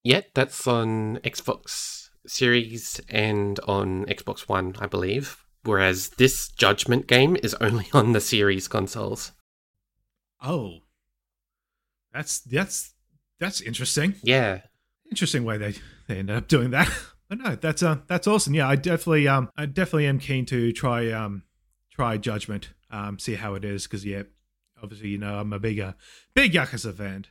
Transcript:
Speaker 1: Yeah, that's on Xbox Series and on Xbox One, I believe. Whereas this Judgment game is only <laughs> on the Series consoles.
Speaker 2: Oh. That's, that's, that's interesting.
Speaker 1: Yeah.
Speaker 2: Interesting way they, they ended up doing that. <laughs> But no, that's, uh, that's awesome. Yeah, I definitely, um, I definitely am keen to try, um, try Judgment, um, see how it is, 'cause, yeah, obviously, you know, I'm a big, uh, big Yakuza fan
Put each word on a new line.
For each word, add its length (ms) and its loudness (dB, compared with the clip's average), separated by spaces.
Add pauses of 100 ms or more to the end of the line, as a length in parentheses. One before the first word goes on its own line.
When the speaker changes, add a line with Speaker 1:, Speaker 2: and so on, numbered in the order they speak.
Speaker 1:
Yeah, 200 4 (120)
that's 320 0
on 600 0
Xbox 840 -8 (160)
Series 840 0
and 580 0
on 380 0
Xbox 420 -8
One, 320 -2
I 80 -6
believe. 560 -4 (200)
Whereas 480 2
this 360 4
Judgment 600 2
game 360 6
is 120 -2
only 340 0
<laughs> 40 -6
on 200 6
the 80 4
Series 480 2
consoles. 640 -4 (1080)
Speaker 2:
Oh. 380 -4 (1300)
That's, 260 -6
that's, 540 -4 (460)
that's 220 -4
interesting. 600 0
Speaker 1:
Yeah. 380 4 (500)
Speaker 2:
Interesting 320 0
way 160 -2
they, 160 -4 (320)
they 120 -4
ended 160 -4
up 120 -4
doing 240 4
that. 180 2
<laughs> 100 -6 (300)
But 100 -6
no, 160 -4
that's, 280 -2
uh, 140 2 (100)
that's 180 -2
awesome. 280 4
Yeah, 160 2
I 80 6
definitely, 500 2
um, 300 4
I 80 -4
definitely 400 0
am 120 2
keen 280 -2
to 260 0
try, 400 0
um, 320 -6 (480)
try 240 -2
Judgment, 540 -4 (200)
um, 300 -8
see 160 -4
how 200 -6
it 100 -8
is, 200 -6
'cause, 200 -8
yeah, 180 -6 (580)
obviously, 280 -12
you 80 -4
know, 200 -6
I'm 140 -6
a 80 -6
big, 180 -2
uh, 140 -6 (420)
big 200 4
Yakuza 420 -2
fan 360 -8